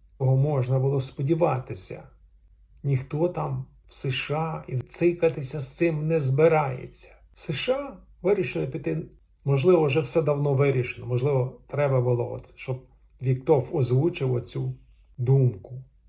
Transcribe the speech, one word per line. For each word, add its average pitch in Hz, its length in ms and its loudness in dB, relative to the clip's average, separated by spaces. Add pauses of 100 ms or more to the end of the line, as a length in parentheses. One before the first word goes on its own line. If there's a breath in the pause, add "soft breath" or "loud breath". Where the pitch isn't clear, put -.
(180)
Кого 131 180 2
можна 135 420 0
було 139 220 0
сподіватися? 139 1040 -2 (800)
Ніхто 143 460 -2
там 143 360 -6 (240)
в - 60 -18
С - 160 -6
Ш - 240 -4
А 160 340 -4
і 131 100 -4
цикатися 160 840 -2
з - 160 -8
цим 156 300 0
не 160 140 2
збирається. 143 920 0 (200)
С - 180 -10
Ш 147 200 -2
А 277 240 -4 (260)
вирішили 175 440 0
піти, 156 360 -4 (420)
можливо, 151 420 4
вже 143 140 2
все 151 220 0
давно 143 320 2
вирішено, 131 520 0
можливо, 123 600 0
треба 135 340 0
було, 120 320 0
от, 123 240 -14
щоб - 300 -8 (360)
Віктов 131 540 2
озвучив 135 560 2
оцю 131 420 -4 (440)
думку 123 680 2 (240)